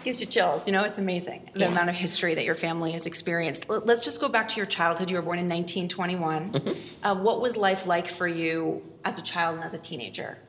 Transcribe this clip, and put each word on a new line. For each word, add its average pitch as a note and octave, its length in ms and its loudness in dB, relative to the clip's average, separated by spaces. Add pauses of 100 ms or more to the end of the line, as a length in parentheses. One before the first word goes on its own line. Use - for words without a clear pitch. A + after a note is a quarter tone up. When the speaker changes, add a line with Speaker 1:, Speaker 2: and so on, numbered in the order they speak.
Speaker 1:
Gives B3 180 -2
you G3+ 60 -6
chills, F3 400 2
you G3+ 40 2
know, F#3+ 120 4
it's G#3 160 -2
amazing, F#3 560 0
the F#3+ 60 0
Speaker 2:
Yeah. F3+ 100 4
Speaker 1:
amount F3 180 2
of F3 60 -2
history F3 400 4
that C#3+ 100 -2
your E3 80 2
family E3 380 -2
has E3 160 2
experienced. E3 600 0
L-, G#3+ 180 -2
let's A#3 180 4
just - 180 2
go C#4 80 2
back A3 200 2
to - 80 0
your G3+ 100 -2
childhood. E3+ 420 0
You F#3 60 -2
were F3 80 -2
born F3 160 -2
in F3+ 80 -2
nineteen F3 420 0
twenty-one. F3 640 -2
Speaker 2:
Mm-hmm. - 280 -2 (240)
Speaker 1:
Uh, G3+ 120 2
what G3 260 2
was A#3+ 160 0
life F#3+ 300 2
like F3 200 2
for - 200 -2
you E3 560 -2 (200)
as - 140 -2
a E3+ 60 -8
child E3 320 -2
and D#3+ 80 -8
as E3 100 -6
a D#3+ 60 -8
teenager? - 580 -8 (120)